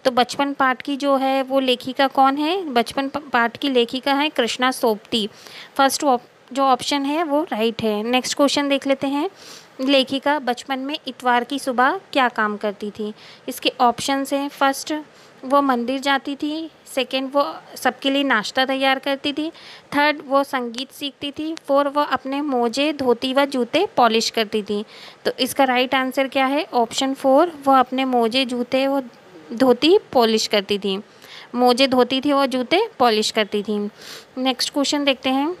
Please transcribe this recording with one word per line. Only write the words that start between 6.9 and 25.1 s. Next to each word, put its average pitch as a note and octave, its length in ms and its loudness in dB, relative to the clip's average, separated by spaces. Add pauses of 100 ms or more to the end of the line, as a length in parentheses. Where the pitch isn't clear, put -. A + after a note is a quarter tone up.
है D4+ 180 -2
वो D4 200 0
राइट A3+ 400 -2
है। G#3+ 200 -2
नेक्स्ट B3 340 -2
क्वेश्चन C#4+ 320 2
देख C#4 180 -2
लेते C#4 200 -4
हैं, D4 220 -2 (520)
लेखिका C4+ 580 0
बचपन B3+ 400 -6
में C#4+ 280 -8
इतवार B3 360 0
की C4+ 160 -6
सुबह C4 400 0 (140)
क्या B3+ 160 4
काम G#3 280 -2
करती G#3 340 -6
थी? G#3+ 220 -8 (360)
इसके - 320 -4
ऑप्शन C4+ 520 0
हैं C#4 160 -4
फर्स्ट C#4 440 -2 (520)
वो C#4 160 4
मंदिर C4 380 0
जाती C#4 360 0
थी, D#4 360 -6 (140)
सेकंड C4 480 -4
वो D4 220 0 (200)
सबके C4 340 -2
लिए C#4 140 0
नाश्ता C4 420 0
तैयार C4+ 340 0
करती C#4 340 -4
थी, D#4 160 -4 (460)
थर्ड D4 300 2
वो C#4 180 2
संगीत B3 480 -6
सीखती C#4+ 400 -10
थी, D#4 240 -8
फोर C#4 320 0
वो D4 140 0
अपने C#4 400 -2
मोजे, C4+ 520 0
धोती C4 400 0
व C#4 120 4
जूते C#4 420 0 (100)
पॉलिश A3+ 320 4
करती G#3+ 340 -2
थी। G#3 220 -4 (400)